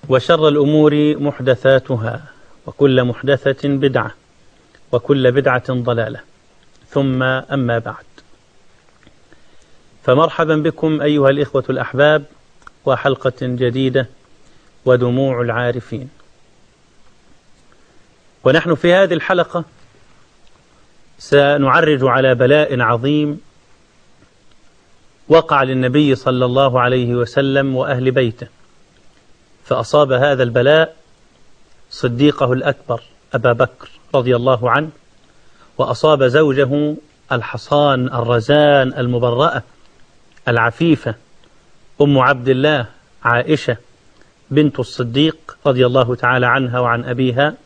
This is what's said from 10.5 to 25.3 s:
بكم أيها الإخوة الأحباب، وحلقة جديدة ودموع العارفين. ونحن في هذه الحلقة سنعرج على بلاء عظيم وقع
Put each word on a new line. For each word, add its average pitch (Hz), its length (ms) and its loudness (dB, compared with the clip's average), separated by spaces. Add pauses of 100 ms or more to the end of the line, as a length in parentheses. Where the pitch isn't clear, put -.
بكم 156 460 -4
أيها 143 280 2
الإخوة 139 400 -2
الأحباب، 143 540 0 (600)
وحلقة 131 480 -2 (100)
جديدة 127 640 -2 (800)
ودموع 123 560 0
العارفين. 120 720 -6 (2250)
ونحن 160 300 2
في 175 200 2
هذه 185 200 2
الحلقة 170 500 -4 (1500)
سنعرج 143 840 2
على 131 320 2
بلاء 135 460 2
عظيم 147 600 -2 (1900)
وقع 156 340 4